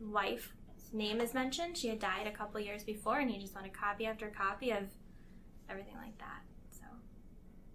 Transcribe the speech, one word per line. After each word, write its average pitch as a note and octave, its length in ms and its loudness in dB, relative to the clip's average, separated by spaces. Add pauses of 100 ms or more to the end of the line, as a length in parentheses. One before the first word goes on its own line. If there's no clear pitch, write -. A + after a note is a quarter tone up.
wife's G#3 480 4 (440)
name G#3+ 280 4
is A#3 140 4
mentioned. D4 420 4
She A#3+ 120 2
had A3 100 2
died G3+ 280 2
a G#3+ 40 2
couple G#3+ 300 -2
years G#3 240 -2
before, A3 340 4
and C4 120 6
he G3 80 2
just G3 160 -6
wanted F#3+ 200 -6
copy G#3 320 2
after G#3+ 240 0
copy G#3 400 2
of G3+ 140 4 (840)
everything G3 280 -8
like G#3+ 220 -10
that. - 240 -10 (280)
So, - 140 -14 (920)